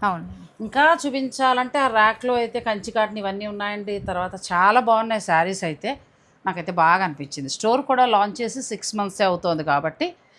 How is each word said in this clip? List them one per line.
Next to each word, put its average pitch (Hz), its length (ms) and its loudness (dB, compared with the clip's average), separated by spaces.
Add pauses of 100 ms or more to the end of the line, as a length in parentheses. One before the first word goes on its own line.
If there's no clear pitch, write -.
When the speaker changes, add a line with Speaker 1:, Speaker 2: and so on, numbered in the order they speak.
Speaker 1:
అవును. 180 300 -2 (280)
Speaker 2:
ఇంకా 277 360 4 (100)
చూపించాలంటే, 262 720 0
ఆ 269 80 2
ర్యాక్లో 220 480 2
అయితే 233 260 -2
కంచి 220 300 -4
కాటన్ 214 280 0
ఇవన్నీ 196 280 -6
ఉన్నాయండి. 208 520 -6
తర్వాత 185 360 -6
చాలా 190 460 4
బాగున్నాయి 226 400 2
శారీస్ 180 440 0
అయితే, 190 360 -6 (460)
నాకైతే 175 260 -6
బాగా 175 320 4
అనిపించింది. 143 460 -8
స్టోర్ 233 320 0
కూడా 254 240 2
లాంచ్ 208 340 0
చేసి 233 220 -6
సిక్స్ - 340 -8
మంత్సే 202 280 -2
అవుతోంది 175 400 0
కాబట్టి, 156 500 -2 (240)